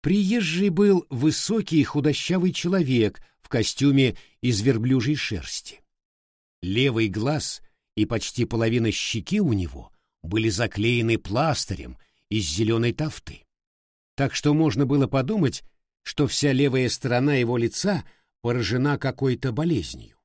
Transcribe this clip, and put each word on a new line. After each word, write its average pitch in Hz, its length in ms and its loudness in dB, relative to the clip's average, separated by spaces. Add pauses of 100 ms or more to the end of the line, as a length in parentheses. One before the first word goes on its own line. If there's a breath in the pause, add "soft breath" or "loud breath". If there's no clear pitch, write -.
Приезжий 190 680 0
был 190 400 4
высокий 151 720 0
худощавый 160 680 0
человек 127 680 0 (180)
в - 100 -20
костюме 135 680 2 (240 loud breath)
из 120 200 0
верблюжьей 127 540 2
шерсти. - 640 -8 (800)
Левый 113 460 0
глаз 110 540 -4 (340)
и 107 100 2
почти 113 400 -2
половина 113 460 0
щеки - 480 -4
у 170 140 2
него 73 380 -6 (300)
были 110 280 0
заклеены 113 680 0
пластырем 104 800 -4 (320)
из 104 160 -2
зелёной 113 480 0
тафты, - 520 -8 (720)
так 139 200 -2
что 147 180 2
можно 147 320 2
было 135 220 2
подумать, 139 560 0 (400)
что - 240 -2
вся 147 240 0
левая 131 380 2
сторона 127 460 0
его 123 220 0
лица 127 460 0 (380 soft breath)
поражена 123 560 0
какой-то 131 540 -2
болезнью. 117 720 -4